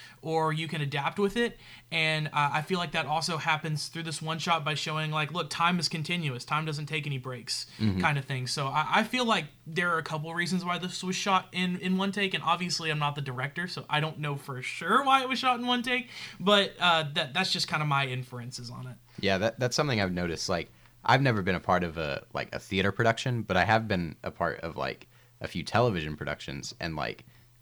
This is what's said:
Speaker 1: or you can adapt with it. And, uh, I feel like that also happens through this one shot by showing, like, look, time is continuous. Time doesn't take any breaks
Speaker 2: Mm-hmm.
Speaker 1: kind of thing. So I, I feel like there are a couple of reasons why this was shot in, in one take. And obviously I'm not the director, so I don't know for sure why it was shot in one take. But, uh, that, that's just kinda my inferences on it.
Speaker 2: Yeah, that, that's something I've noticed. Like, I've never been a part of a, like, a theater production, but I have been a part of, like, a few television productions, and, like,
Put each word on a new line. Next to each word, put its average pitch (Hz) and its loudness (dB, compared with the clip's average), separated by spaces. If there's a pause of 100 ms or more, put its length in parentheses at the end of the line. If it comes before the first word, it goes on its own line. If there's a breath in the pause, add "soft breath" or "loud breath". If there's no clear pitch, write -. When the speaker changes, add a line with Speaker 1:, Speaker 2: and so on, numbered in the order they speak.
(200 loud breath)
Speaker 1:
or 160 2
you 160 -2
can 160 -4
adapt 143 -2
with 196 2
it. 233 0 (320 loud breath)
And, 156 2
uh, 147 2
I 156 0
feel 180 -2
like 170 -4
that 160 0
also 156 0
happens 156 0
through 165 -8
this 160 -6
one 160 -2
shot 160 2
by 151 0
showing, 156 -2
like, 151 0
look, 160 -2
time 175 2
is 156 0
continuous. 156 -2
Time 151 0
doesn't 151 -4
take 151 -4
any 139 -2
breaks 127 -8 (140 loud breath)
Speaker 2:
Mm-hmm. 180 4
Speaker 1:
kind 156 4
of 131 -4
thing. 127 -4
So 139 -2
I, 143 0 (100)
I 214 6
feel 247 0
like 196 2 (200)
there 175 0
are 160 2
a 160 -2
couple 156 -4
of 165 -4
reasons 180 0
why 175 0
this 175 -6
was 185 -2
shot 190 2
in, 180 0
in 185 2
one 196 2
take. 196 0
And 156 -2
obviously 175 0
I'm 151 0
not 147 0
the 147 -4
director, 135 -4
so 151 -8
I 151 2
don't 156 -2
know 147 -2
for 131 -8
sure 190 2
why 262 6
it 254 -2
was 254 0
shot 247 2
in 247 -4
one 247 2
take. 247 -2 (300 loud breath)
But, 202 4
uh, 165 6 (100)
that, 151 -2
that's 185 0
just 165 0
kinda 156 0
my 139 2
inferences 123 -8
on 127 -12
it. 127 -14 (240 loud breath)
Speaker 2:
Yeah, 98 2
that, 107 0
that's 123 0
something 139 2
I've 92 2
noticed. 87 -2
Like, 85 -2 (340 soft breath)
I've 135 6
never 117 4
been 92 2
a 85 0
part 90 4
of 82 -4
a, 73 -4
like, - -4
a - -6
theater 95 0
production, 117 2
but 92 2
I 90 6
have 113 4
been 90 -2
a 90 -6
part - -2
of, 85 -6
like, 65 -6 (360 soft breath)
a - -6
few 85 -6
television 87 0
productions, 71 -8
and, 80 -4
like, 62 -6 (360 soft breath)